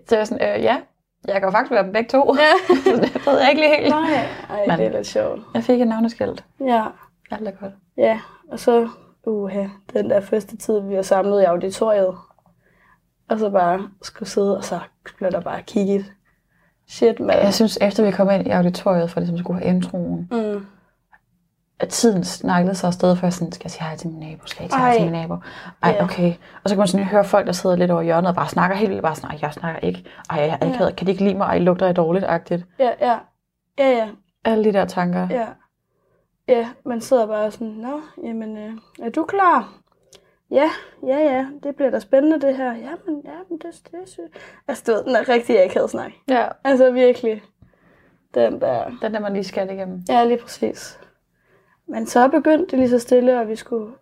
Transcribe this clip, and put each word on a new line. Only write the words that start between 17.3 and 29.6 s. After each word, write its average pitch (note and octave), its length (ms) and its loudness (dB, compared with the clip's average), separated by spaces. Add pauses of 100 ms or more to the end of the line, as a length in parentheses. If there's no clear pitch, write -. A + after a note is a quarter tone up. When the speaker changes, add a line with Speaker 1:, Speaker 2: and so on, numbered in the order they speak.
Speaker 1:
Jeg G3+ 140 4
synes, G#3+ 280 0
efter G3+ 240 2
vi G3 60 2
kom F#3+ 180 2
ind F#3+ 180 0
i - 20 -2
auditoriet, F3 640 0
for F3 80 -6
ligesom E3+ 180 -2
skulle F3 220 -4
have F3+ 160 0
introen, F3 560 -4
Speaker 2:
Mm. G#3 340 -4 (1120)
Speaker 1:
at - 100 -4
tiden G3+ 340 2
snakkede F3+ 520 0
sig F3+ 120 -2
afsted, F3+ 280 2
før F3+ 120 -2
jeg F3 60 0
sådan, E3+ 180 -6
"Skal - 140 -14
jeg E3+ 60 -12
sige - 120 -12
hej D#3+ 120 -8
til E3 140 -10
min D#3+ 100 -12
nabo? D#3 280 -16
Skal - 160 -14
jeg F3+ 80 -10
sige C4+ 100 0
hej B3 120 4
til A3+ 60 4
Speaker 2:
Ej. E3 120 2
Speaker 1:
min E3 100 -4
nabo? E3 120 -8 (500)
Ej, F3 80 4
Speaker 2:
Ja. - 120 0
Speaker 1:
okay." F3 300 0 (300)
Og G3 60 -2
så G3+ 60 0
kan - 20 2
man G3+ 100 4
sådan G3 180 0
høre G3+ 180 4
folk, G3 240 2
der - 40 0
sidder F3+ 240 0
lidt F3+ 160 2
over E3+ 100 0
hjørnet E3 280 2
og F3 60 0
bare D#3 120 -2
snakker F3+ 300 0
helt G#3 120 0
vildt, G3 140 -4
bare D#3+ 120 -2
sådan, - 160 -12
"Ej, - 100 -12
jeg D3 120 -4
snakker E3 260 -8